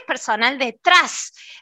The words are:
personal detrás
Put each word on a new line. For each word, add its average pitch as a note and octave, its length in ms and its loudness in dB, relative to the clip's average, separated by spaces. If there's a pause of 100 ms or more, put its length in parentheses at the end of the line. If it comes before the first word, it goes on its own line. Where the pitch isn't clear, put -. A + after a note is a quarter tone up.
personal B3 500 -2
detrás C4 760 0 (300)